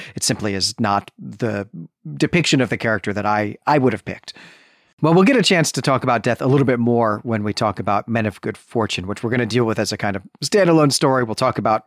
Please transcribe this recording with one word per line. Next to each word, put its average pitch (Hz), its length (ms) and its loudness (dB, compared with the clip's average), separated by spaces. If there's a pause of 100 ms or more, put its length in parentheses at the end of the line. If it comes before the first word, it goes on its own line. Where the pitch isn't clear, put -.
(160)
It - 60 -8
simply 104 320 -4
is 95 260 -4
not 101 380 0
the 104 500 -6 (460)
depiction 151 480 0
of 113 80 -2
the 117 80 -4
character 107 340 -2
that 101 140 -4
I, 107 400 -2
I 147 100 4
would 127 160 2
have - 140 -8
picked. - 260 -12 (680)
Well, 160 140 4
we'll 190 100 8
get 269 120 4
a 214 60 2
chance 170 300 2
to 135 100 -6
talk 131 200 0
about 120 220 0
Death 120 180 -2
a 135 40 0
little 139 200 4
bit 123 140 2
more 117 420 2
when 110 220 -4
we 104 80 -2
talk 104 260 -2
about 101 300 -2
Men 113 180 0
of - 140 -6
Good 104 160 -8
Fortune, 104 500 -4
which 101 160 -8
we're 113 80 -2
gonna 120 160 0
deal 117 180 2
with 110 140 -2
as 107 140 -2
a 101 60 -6
kind 101 180 -4
of 95 60 -8 (200)
standalone 160 500 4
story. 131 300 2
We'll 110 140 -4
talk 127 220 0
about 110 280 0